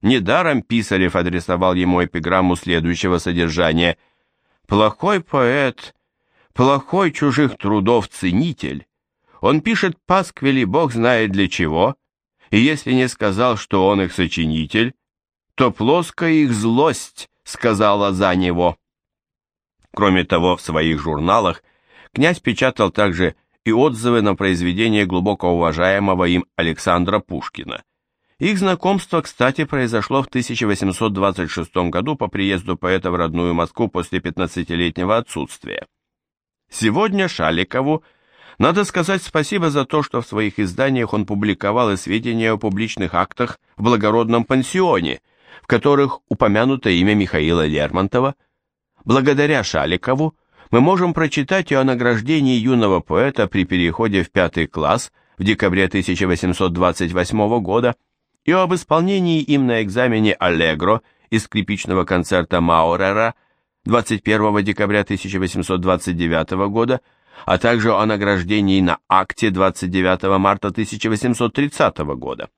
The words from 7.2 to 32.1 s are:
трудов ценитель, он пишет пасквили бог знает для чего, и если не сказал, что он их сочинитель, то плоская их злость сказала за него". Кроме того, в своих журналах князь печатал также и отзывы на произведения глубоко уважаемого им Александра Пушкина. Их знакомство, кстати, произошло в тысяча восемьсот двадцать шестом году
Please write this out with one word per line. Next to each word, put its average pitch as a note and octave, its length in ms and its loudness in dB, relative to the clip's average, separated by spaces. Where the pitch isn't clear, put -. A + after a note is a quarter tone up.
трудов G#2 500 0
ценитель, F2+ 800 -4
он C#3 180 2
пишет F#3+ 460 -2
пасквили C#3 580 0
бог B2+ 300 0
знает A2+ 380 2
для F#2+ 180 0
чего, E2+ 460 0
и G#2+ 100 2
если C3 360 0
не B2+ 140 2
сказал, A2 500 -2
что F#2+ 280 0
он G2 140 2
их F#2 140 -4
сочинитель, E2 800 -2
то B2+ 160 2
плоская D#3+ 600 0
их D3 220 2
злость A#2 760 -2
сказала G2+ 680 0
за F#2 220 2
него". F2 420 0
Кроме F#2 300 2
того, F2 320 2
в - 40 -14
своих D#2 400 0
журналах E2+ 640 0
князь D#3+ 280 0
печатал A2+ 500 0
также F2+ 460 0
и A2+ 80 0
отзывы A#2+ 480 2
на G2+ 140 2
произведения G2 720 0
глубоко F2+ 460 0
уважаемого F2+ 720 2
им F2 200 2
Александра F2 640 0
Пушкина. C#2+ 640 -12
Их G3 200 0
знакомство, F3+ 640 0
кстати, C3+ 420 -2
произошло C3 580 -2
в C3 40 -4
тысяча A#2+ 400 -4
восемьсот G2+ 480 0
двадцать F#2+ 360 0
шестом F2 400 -2
году G#2+ 260 -4